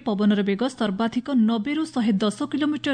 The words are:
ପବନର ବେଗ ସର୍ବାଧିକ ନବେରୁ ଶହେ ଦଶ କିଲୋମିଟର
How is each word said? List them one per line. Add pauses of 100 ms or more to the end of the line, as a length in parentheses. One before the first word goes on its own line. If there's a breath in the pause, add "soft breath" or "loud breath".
ପବନର
ବେଗ
ସର୍ବାଧିକ (220)
ନବେରୁ (100)
ଶହେ
ଦଶ (140)
କିଲୋମିଟର